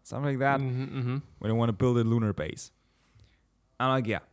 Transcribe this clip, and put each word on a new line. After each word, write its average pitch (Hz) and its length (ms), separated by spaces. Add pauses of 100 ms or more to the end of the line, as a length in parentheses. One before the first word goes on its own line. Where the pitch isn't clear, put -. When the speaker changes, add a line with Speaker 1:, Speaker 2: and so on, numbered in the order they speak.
Speaker 1:
something 143 260
like 135 100
that. 135 200
Speaker 2:
Mm-hmm, 131 240 (160)
mm-hmm. 123 180 (220)
Speaker 1:
When 107 120
they 113 60
wanna 117 160
build 123 240
a 117 60
lunar 113 280
base. - 400 (1080)
I'm 127 100
like, 131 160
"Yeah, 104 140 (140)